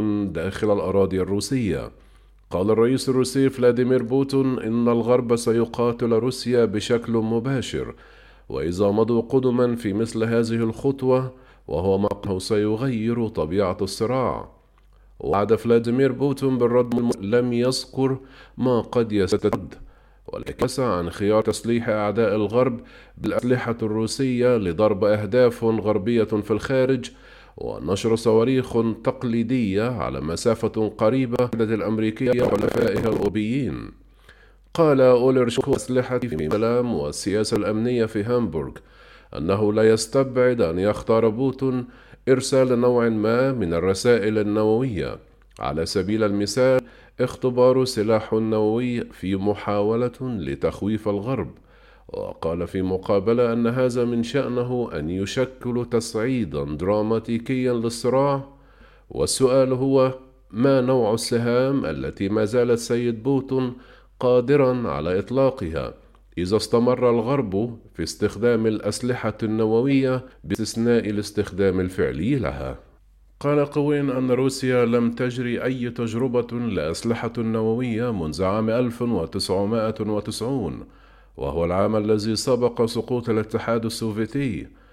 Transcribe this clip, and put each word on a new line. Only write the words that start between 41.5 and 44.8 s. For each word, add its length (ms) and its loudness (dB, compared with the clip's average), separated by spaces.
إرسال 520 4
نوع 280 4
ما 440 2
من 220 -2
الرسائل 640 2
النووية، 800 0